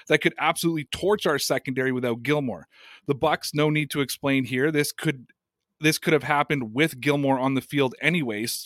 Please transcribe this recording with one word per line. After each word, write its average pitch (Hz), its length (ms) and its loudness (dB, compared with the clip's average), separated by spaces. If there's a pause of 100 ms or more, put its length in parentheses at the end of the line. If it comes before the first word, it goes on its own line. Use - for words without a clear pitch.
that 156 140 4
could 175 160 2
absolutely 165 460 0
torch 202 420 0
our 151 120 2
secondary 131 540 -2
without 123 300 -2
Gilmore. 123 460 -2 (380)
The 143 80 0
Bucs, 151 380 0
no 151 160 2
need 151 220 0
to 147 100 -2
explain 135 440 0
here. 131 260 0
This 147 220 0
could, 139 340 -4 (520)
this 156 200 2
could 165 160 2
have 139 80 4
happened 143 500 0
with 135 300 0
Gilmore 139 360 2
on 131 140 0
the 135 80 0
field 139 400 0
anyways 123 640 -2